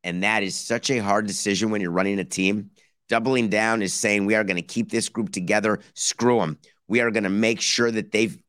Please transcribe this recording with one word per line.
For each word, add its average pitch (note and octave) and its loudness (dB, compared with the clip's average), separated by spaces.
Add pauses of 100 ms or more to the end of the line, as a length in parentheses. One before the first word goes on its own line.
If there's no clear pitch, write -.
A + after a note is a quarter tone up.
And F2+ -4
that G#2+ 0
is F#2+ -4
such - -4
a C3 0
hard G#2 0
decision G2+ -2
when G#2+ -2
you're F2+ -2
running G2 0
a F#2 -4
team. G2 -2 (380)
Doubling A#2 2
down A2 2
is F#2+ -2
saying, G#2 2
"We G#2+ 2
are A2 2
gonna F#2 -2
keep G#2+ -6
this A#2 -2
group G#2+ -6
together. G2+ 0 (140)
Screw A#2+ 2
'em. D#2 -2 (300)
We A#2 2
are A#2 0
gonna G#2 0
make A2+ 2
sure A#2+ 0
that A2 -6
they've A2 0 (100)